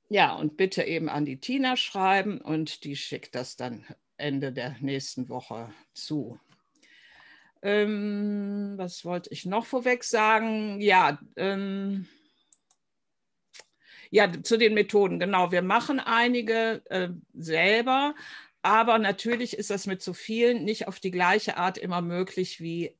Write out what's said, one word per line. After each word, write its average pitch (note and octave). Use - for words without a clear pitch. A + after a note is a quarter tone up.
ja, F3
und D#3
bitte F#3+
eben D#3+
an D3
die C3+
Tina B3+
schreiben G3
und D#3
die C#3+
schickt -
das B2+
dann A#2+
Ende C#3
der B2
nächsten C3+
Woche A#2
zu. B2
Ähm, G#3
was F3+
wollte F3
ich -
noch G#3
vorweg B3
sagen? G#3+
Ja, F3+
ähm, G3
ja, G3
zu -
den A3
Methoden, G3+
genau. F3+
Wir F3+
machen A#3
einige, A3+
äh, F#3
selber, A3+
aber A3
natürlich A3+
ist G#3
das G3+
mit F#3+
so F3+
vielen A#3
nicht G#3+
auf F#3+
die F#3+
gleiche F3+
Art F#3
immer F3
möglich F3
wie E3